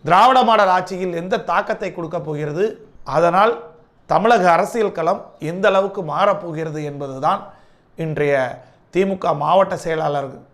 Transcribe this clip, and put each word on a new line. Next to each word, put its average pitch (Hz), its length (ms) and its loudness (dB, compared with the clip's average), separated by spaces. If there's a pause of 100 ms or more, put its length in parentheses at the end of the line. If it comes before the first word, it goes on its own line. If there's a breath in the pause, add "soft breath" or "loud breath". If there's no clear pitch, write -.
திராவிட 233 300 6 (100)
மாடல் 208 280 4
ஆட்சியில் 185 460 -4
எந்த 190 280 -4
தாக்கத்தை 196 420 -4
கொடுக்க 170 260 -8 (100)
போகிறது, 151 360 -4 (520)
அதனால் 185 380 4 (580)
தமிழக 196 320 4 (120)
அரசியல் 202 420 -2
களம் 175 240 0 (300)
எந்த 196 200 -2
அளவுக்கு 196 300 0 (100)
மாறப்போகிறது 160 800 -2
என்பதுதான் 143 500 -4 (640 soft breath)
இன்றைய 147 300 0 (600 soft breath)
தி 180 140 2
மு 196 140 -2
க 165 120 0 (100)
மாவட்ட 185 300 2 (100)
செயலாளர் 147 460 -2 (240)